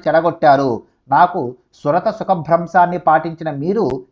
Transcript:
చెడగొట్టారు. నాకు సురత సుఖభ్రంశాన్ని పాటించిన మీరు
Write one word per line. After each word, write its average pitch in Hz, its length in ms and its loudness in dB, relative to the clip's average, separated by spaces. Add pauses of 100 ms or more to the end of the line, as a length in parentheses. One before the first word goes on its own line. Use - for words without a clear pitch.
చెడగొట్టారు. 147 720 2 (260)
నాకు 151 460 0 (200)
సురత 175 340 -2
సుఖభ్రంశాన్ని 175 880 -2
పాటించిన 160 520 -2
మీరు 143 600 -4